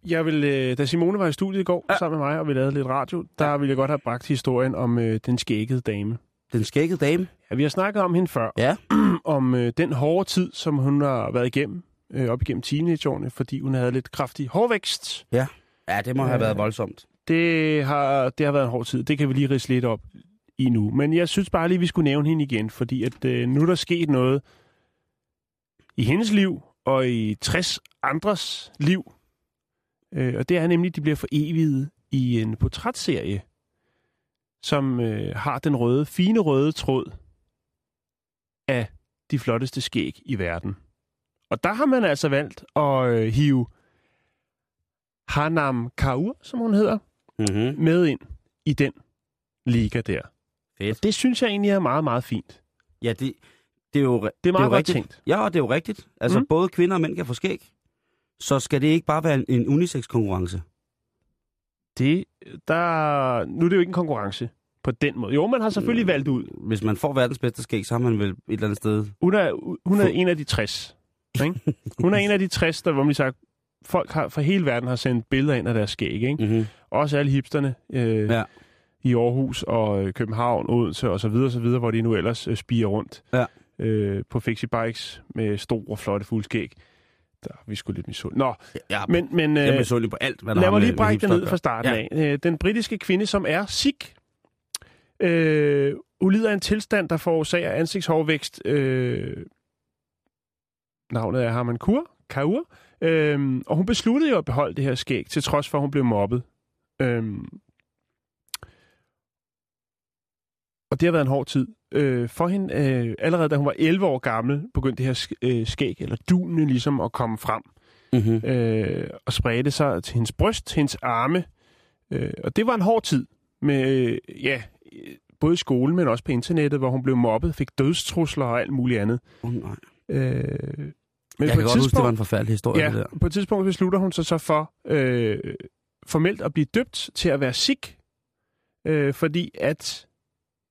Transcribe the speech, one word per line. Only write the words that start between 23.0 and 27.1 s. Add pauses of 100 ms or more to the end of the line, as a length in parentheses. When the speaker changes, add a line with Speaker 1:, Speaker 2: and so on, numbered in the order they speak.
Speaker 1:
at,
øh,
nu
er
der
sket
noget (1500)
i
hendes
liv (220)
og
i